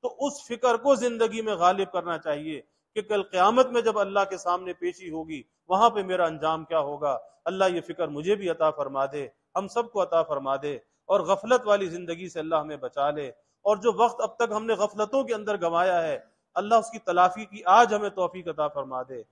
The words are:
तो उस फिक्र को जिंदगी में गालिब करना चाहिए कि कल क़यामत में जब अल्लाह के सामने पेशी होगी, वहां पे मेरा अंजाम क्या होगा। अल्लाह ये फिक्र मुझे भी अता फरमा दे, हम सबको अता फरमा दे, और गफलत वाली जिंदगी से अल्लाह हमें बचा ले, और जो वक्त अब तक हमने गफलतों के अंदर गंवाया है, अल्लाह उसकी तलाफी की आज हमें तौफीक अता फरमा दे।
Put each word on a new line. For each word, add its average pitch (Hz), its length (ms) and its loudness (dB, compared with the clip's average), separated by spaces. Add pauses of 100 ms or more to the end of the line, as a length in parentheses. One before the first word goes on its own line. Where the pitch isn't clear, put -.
तो 247 40 -4
उस - 400 -6
फिक्र 240 300 0
को 262 180 4
जिंदगी 226 460 -2
में 208 180 -4
गालिब 190 280 4
करना 170 300 -4
चाहिए 151 460 -6 (320)
कि 214 60 -2
कल 208 200 -2
क़यामत 214 500 4
में 240 120 0
जब 214 140 0
अल्लाह 196 260 0
के 190 140 -6
सामने 180 360 -4
पेशी 175 360 -8
होगी, 160 360 -10 (240)
वहां 208 200 6
पे 208 140 -2
मेरा 185 220 0
अंजाम 160 380 -2
क्या 160 160 0
होगा। 143 320 -2 (360)
अल्लाह 190 220 2
ये 175 120 -2
फिक्र 165 260 -4
मुझे 151 280 -2
भी 196 120 -6
अता 165 240 2
फरमा 135 340 -2
दे, 139 260 -8 (260)
हम 196 100 -4
सबको 233 320 -4
अता 165 240 2
फरमा 135 340 -2
दे, 139 240 -6 (280)
और 180 160 4
गफलत 220 400 2
वाली 202 220 2
जिंदगी 170 420 -8
से 170 100 -8
अल्लाह 160 220 0
हमें 151 180 -10
बचा 139 320 -2
ले, 147 220 -6 (320)
और 208 140 2
जो 220 140 2
वक्त 233 280 2
अब 220 180 -4
तक 233 140 2
हमने 220 220 -2
गफलतों 208 480 -2
के 226 100 -4
अंदर 208 240 -4
गंवाया 175 420 2
है, 156 320 -4 (240)
अल्लाह 214 240 4
उसकी 226 180 -6
तलाफी 180 480 2
की 202 160 -20
आज 208 320 6
हमें 208 180 -2
तौफीक 180 360 -4
अता 151 200 -4
फरमा 131 360 -6
दे। 123 280 -12